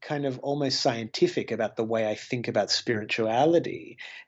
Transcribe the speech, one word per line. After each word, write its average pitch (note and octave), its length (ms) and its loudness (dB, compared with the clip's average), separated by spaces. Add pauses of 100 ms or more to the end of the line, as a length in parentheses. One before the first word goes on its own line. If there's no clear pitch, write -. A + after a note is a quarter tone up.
kind C#3+ 240 -2
of C3 140 -2
almost D3 420 0
scientific A#2 680 0
about A2 260 -2
the A#2 80 0
way A2+ 220 2
I G#2+ 80 0
think B2 340 -6
about G#2+ 220 2
spirituality. A2+ 1300 2 (320)